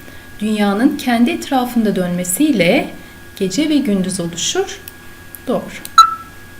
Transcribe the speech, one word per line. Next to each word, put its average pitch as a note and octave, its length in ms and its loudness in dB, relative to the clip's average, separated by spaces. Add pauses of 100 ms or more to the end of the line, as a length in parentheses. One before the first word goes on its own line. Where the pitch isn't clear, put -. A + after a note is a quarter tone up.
(440)
Dünyanın G#3+ 540 4
kendi A#3+ 340 2
etrafında B3 640 0
dönmesiyle F3+ 920 2 (500)
gece C4+ 300 0
ve D4 80 4
gündüz G3 420 0
oluşur. F3 600 -2 (680)
Doğru. G#3 160 0 (960)